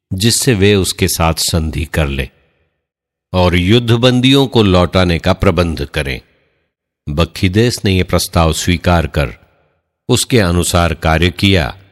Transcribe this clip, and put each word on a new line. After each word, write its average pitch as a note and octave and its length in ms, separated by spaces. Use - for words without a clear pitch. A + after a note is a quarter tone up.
जिससे A2 400
वे G2+ 220
उसके F#2 320
साथ E2 260
संधि D#2 520
कर D#2 220
लें C#2 220
और F2+ 220
युद्धबंदियों B2 920
को A2+ 160
लौटाने F2+ 560
का F#2 140
प्रबंध E2 520
करें। C2+ 360
बखीदेस F#2+ 760
ने G2 60
यह F2+ 120
प्रस्ताव E2+ 500
स्वीकार E2+ 540
कर C2+ 280
उसके B2 300
अनुसार F2 540
कार्य D#2+ 380
किया F2+ 460